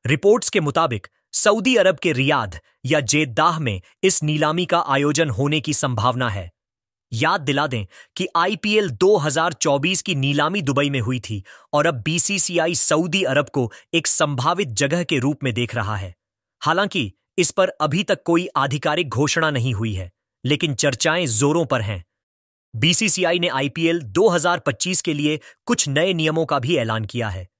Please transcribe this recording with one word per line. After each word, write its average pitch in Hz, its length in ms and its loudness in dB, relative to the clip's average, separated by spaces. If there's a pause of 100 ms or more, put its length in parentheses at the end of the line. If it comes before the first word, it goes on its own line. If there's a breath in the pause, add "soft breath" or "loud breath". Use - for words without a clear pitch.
रिपोर्ट्स 196 440 4
के 196 100 2
मुताबिक 147 460 0 (260)
सऊदी 220 440 2
अरब 185 200 4
के 165 160 0
रियाद 131 460 0 (280)
या 151 140 2
जेद्दाह 151 580 2
में 107 220 -4 (220 soft breath)
इस 190 200 2
नीलामी 151 440 0
का 170 140 0
आयोजन 147 500 0
होने 143 300 0
की 147 140 -4
संभावना 123 540 0
है। 95 220 -8 (640)
याद 156 280 0
दिला 143 260 0
दें 117 200 -4 (300 loud breath)
कि 180 200 -4
आईपीएल 208 540 0
दो 185 260 4
हज़ार 156 360 0
चौबीस 151 500 0
की 180 120 -4
नीलामी 147 480 0
दुबई 143 280 0
में 135 100 -2
हुई 120 200 -2
थी 104 240 -8 (280 loud breath)
और 147 140 2
अब 165 80 2
बीसीसीआई 170 800 0
सऊदी 170 480 0
अरब 135 260 0
को 123 240 -2 (220 loud breath)
एक 165 120 0
संभावित 151 600 0
जगह 143 360 0
के 151 140 0
रूप 139 260 -2
में 120 100 -2
देख 120 200 -4
रहा 107 220 -2
है। 95 180 -10 (460)
हालांकि 165 520 -2 (260)
इस 175 120 2
पर 185 180 2
अभी 156 340 -2
तक - 200 -2
कोई 170 340 2
आधिकारिक 147 520 -2
घोषणा 151 420 0
नहीं 123 240 -2
हुई 107 200 -4
है, 90 180 -10 (320)
लेकिन 147 300 0
चर्चाएं 156 520 0
जोरों 143 400 2
पर 123 140 0
हैं। 98 240 -6 (720)
बीसीसीआई 175 640 2
ने 175 100 0
आईपीएल 160 540 -2
दो 147 260 2
हज़ार 175 300 2
पच्चीस - 440 -2
के 160 120 -2
लिए 147 260 -2 (260 loud breath)
कुछ 240 220 0
नए 165 260 2
नियमों 156 320 0
का 147 120 0
भी 143 180 0
ऐलान 110 280 -2
किया 113 240 -4
है। 92 200 -10 (120)